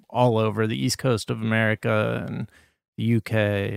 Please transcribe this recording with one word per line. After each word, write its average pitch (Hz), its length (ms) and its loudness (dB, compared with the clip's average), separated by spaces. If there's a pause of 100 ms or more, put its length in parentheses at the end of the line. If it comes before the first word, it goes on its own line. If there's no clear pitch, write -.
all 120 300 2
over 110 280 0
the 123 160 -4
East 127 160 -2
Coast 123 320 -2
of 117 120 -6
America 110 840 0
and 117 240 -8 (460)
the 110 80 -4
U 113 160 4
K. 104 560 0